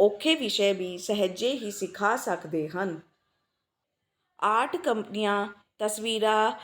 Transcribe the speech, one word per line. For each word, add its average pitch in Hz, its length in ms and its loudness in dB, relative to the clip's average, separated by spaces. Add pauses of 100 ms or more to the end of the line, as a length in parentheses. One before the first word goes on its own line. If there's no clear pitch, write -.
ਔਖੇ 208 340 4
ਵਿਸ਼ੇ 208 380 2
ਵੀ 180 260 -6
ਸਹਿਜੇ 208 540 0
ਹੀ 226 180 -6
ਸਿਖਾ 202 460 -2
ਸਕਦੇ 165 520 -4
ਹਨ। 175 320 -4 (1400)
ਆਰਟ 226 340 2
ਕੰਪਨੀਆਂ 214 720 0 (300)
ਤਸਵੀਰਾਂ, 214 760 2 (120)